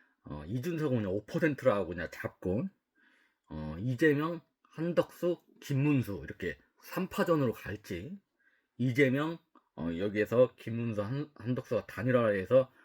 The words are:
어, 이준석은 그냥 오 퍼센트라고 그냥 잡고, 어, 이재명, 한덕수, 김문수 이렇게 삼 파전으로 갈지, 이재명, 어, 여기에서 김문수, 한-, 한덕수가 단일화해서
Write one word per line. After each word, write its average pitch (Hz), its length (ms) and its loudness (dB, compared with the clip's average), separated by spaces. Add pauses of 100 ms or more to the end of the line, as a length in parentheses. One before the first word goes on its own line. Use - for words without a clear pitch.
(240)
어, 73 220 -12
이준석은 135 500 -2
그냥 101 160 -2
오 104 140 -2
퍼센트라고 127 600 2
그냥 85 220 -6
잡고, - 560 -4 (840)
어, 78 320 -8
이재명, 151 600 2 (300)
한덕수, 175 720 -2 (180)
김문수 135 640 0
이렇게 - 340 -8 (220)
삼 - 280 -6
파전으로 156 440 2
갈지, 104 680 -8 (600)
이재명, 135 580 2 (400)
어, 80 220 -4
여기에서 104 580 4
김문수, 113 460 -4
한-, 139 320 -4
한덕수가 117 500 -2
단일화해서 120 880 2 (120)